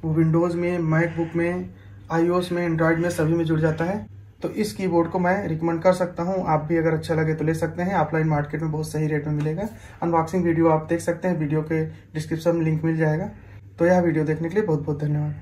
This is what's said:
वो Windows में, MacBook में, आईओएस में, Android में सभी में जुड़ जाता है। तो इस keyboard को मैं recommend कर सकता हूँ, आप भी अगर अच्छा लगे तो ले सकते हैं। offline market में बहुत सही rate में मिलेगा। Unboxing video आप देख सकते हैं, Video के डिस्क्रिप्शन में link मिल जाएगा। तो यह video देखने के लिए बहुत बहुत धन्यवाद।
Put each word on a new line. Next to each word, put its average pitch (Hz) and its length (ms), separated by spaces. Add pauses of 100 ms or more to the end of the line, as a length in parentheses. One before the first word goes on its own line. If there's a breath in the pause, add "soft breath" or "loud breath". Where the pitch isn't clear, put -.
वो 160 120
Windows 165 400
में, 175 240 (120)
MacBook 165 460
में, 180 340 (420 loud breath)
आईओएस 175 400
में, 175 160
Android 165 300
में 175 120
सभी 160 240
में 170 100
जुड़ 160 160
जाता 160 240
है। 208 200 (380)
तो 170 100
इस 208 200
keyboard 170 380
को 180 80
मैं 180 300
recommend 165 340
कर 185 100
सकता 175 300
हूँ, 185 240
आप 151 180
भी 165 120
अगर 160 180
अच्छा 156 200
लगे 156 200
तो 156 100
ले 160 100
सकते 165 280
हैं। 196 140
offline 156 320
market 147 340
में 156 100
बहुत 156 160
सही 151 180
rate 151 200
में 151 80
मिलेगा। 156 340 (340 loud breath)
Unboxing 170 420
video 165 240
आप 156 200
देख 170 120
सकते 175 280
हैं, 170 100
Video 151 240
के 160 220 (300 loud breath)
डिस्क्रिप्शन 160 420
में 160 80
link 156 200
मिल 160 120
जाएगा। 160 320 (500 loud breath)
तो 170 80
यह 180 140
video 156 240
देखने 156 240
के 175 60
लिए 208 100
बहुत 151 180
बहुत 147 180
धन्यवाद। 147 420